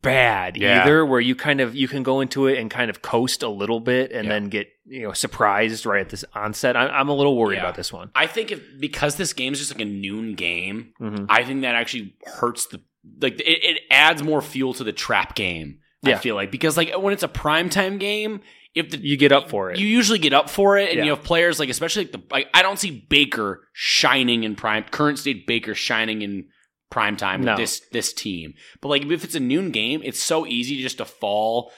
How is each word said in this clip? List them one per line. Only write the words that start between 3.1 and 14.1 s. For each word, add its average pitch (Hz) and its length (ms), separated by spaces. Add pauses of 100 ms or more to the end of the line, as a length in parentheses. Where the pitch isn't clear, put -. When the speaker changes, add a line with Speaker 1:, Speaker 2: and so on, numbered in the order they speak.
Speaker 1:
a 120 60
little 107 320
bit 127 320
and 110 140
Speaker 2:
Yeah. 107 60
Speaker 1:
then 104 180
get, 104 180 (160)
you 127 180
know, 101 100
surprised 110 720
right 101 160
at - 80
this - 140 (100)
onset. 107 420
I, 127 120
I'm 139 200
a 147 60
little 139 240
worried 101 180
Speaker 2:
Yeah. 90 60
Speaker 1:
about 87 140
this - 140
one. 90 240
Speaker 2:
I 160 120
think 220 260
if, 156 80 (180)
because 147 380
this 180 160
game 131 220
is 139 60
just, 143 120
like, - 80
a 107 100
noon 101 440
game, 90 680
Speaker 1:
Mm-hmm. 104 300
Speaker 2:
I 113 140
think 135 180
that 123 120
actually 117 420 (100)
hurts - 400
the, - 160 (400)
like, 131 180
it, 165 240
it 165 160 (100)
adds 151 320